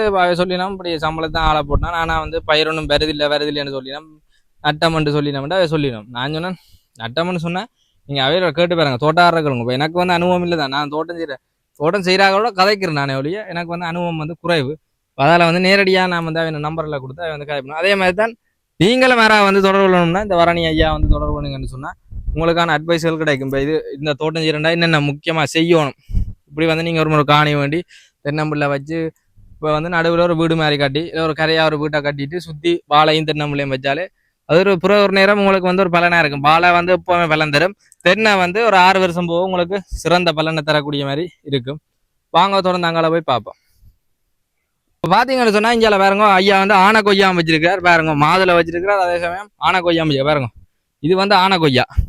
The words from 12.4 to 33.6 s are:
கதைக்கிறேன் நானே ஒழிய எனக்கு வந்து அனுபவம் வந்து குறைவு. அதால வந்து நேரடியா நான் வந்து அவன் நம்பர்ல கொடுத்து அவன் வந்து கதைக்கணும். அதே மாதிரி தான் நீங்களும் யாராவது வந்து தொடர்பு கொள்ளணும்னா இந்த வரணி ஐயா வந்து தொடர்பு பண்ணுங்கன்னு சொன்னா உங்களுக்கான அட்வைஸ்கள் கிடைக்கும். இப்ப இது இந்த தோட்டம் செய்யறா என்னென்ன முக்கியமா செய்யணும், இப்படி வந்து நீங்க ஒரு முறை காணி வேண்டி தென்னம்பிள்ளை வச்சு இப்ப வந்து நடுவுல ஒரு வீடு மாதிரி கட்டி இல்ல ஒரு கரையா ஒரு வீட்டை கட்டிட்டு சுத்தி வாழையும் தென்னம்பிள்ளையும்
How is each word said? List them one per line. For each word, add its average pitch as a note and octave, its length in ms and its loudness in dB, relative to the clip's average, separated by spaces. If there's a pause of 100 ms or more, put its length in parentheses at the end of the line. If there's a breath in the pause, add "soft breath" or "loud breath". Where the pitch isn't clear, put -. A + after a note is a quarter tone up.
கதைக்கிறேன் F#3 460 0
நானே C#3 160 -2
ஒழிய D3 220 -6 (120)
எனக்கு E3+ 240 -8
வந்து F3 160 -8
அனுபவம் E3+ 320 -6
வந்து D#3 200 -10
குறைவு. D#3 320 -2 (440)
அதால E3 280 4
வந்து E3+ 180 0
நேரடியா F#3+ 440 2
நான் E3+ 200 -4
வந்து D#3+ 140 -4
அவன் D#3 240 -6
நம்பர்ல D#3 340 -6
கொடுத்து C3+ 240 -12
அவன் D#3+ 120 -6
வந்து C#3+ 140 -10
கதைக்கணும். C#3+ 320 -6
அதே G3 140 2
மாதிரி F#3 220 0
தான் A3+ 160 -2 (460)
நீங்களும் B3 420 4
யாராவது G#3+ 260 4
வந்து G3 140 4
தொடர்பு G3 240 4
கொள்ளணும்னா F3+ 380 2
இந்த G3 120 -2
வரணி E3+ 300 2
ஐயா D#3+ 260 2
வந்து D3+ 180 0
தொடர்பு D3+ 260 0
பண்ணுங்கன்னு C3+ 380 -8
சொன்னா C3+ 160 -12 (420)
உங்களுக்கான E3 440 0
அட்வைஸ்கள் D#3+ 460 -2
கிடைக்கும். C3+ 280 -2
இப்ப C3+ 120 -2
இது D3 120 -2 (200)
இந்த D3 200 -6
தோட்டம் D#3+ 300 -4
செய்யறா D#3 320 0
என்னென்ன E3 260 2
முக்கியமா D3 480 -2
செய்யணும், E3 480 0 (480 loud breath)
இப்படி D3 240 -6
வந்து D#3+ 180 -2
நீங்க E3 140 -2
ஒரு D#3 100 0
முறை D3+ 140 2
காணி D3 300 2
வேண்டி C#3+ 240 -2 (420 soft breath)
தென்னம்பிள்ளை D3+ 480 -4
வச்சு C#3+ 280 -4 (540)
இப்ப - 200 -8
வந்து D#3 180 -2
நடுவுல E3+ 340 2
ஒரு F3 140 2
வீடு E3 180 0
மாதிரி D3+ 220 0
கட்டி C#3+ 280 -2
இல்ல D#3+ 180 -6
ஒரு D#3 140 -2
கரையா D#3+ 280 2
ஒரு D3+ 140 0
வீட்டை D3+ 220 -2
கட்டிட்டு C#3+ 380 -6
சுத்தி E3 340 -4 (140)
வாழையும் D#3 420 2
தென்னம்பிள்ளையும் C#3+ 460 -4